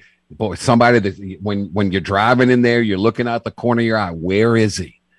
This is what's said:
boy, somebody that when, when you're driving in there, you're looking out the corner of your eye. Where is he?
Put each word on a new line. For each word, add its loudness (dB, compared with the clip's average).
boy, -8
somebody 4
that -6
when, -6
when 0
you're 0
driving 2
in 4
there, 2
you're -2
looking -2
out -6
the -8
corner -2
of 0
your 0
eye. -4
Where 0
is 0
he? -12